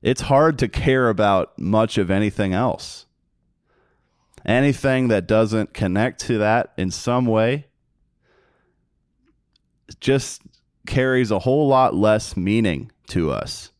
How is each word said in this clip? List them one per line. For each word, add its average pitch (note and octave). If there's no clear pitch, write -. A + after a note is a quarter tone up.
it's B2
hard C#3+
to B2+
care C3
about G2+
much G#2+
of F#2+
anything G2
else. -
Anything C3
that G2
doesn't A2
connect G#2
to A#2
that G#2+
in F#2+
some B2
way A#2
just -
carries B2+
a G2
whole C#3
lot C3
less G#2+
meaning F#2+
to D#2+
us. -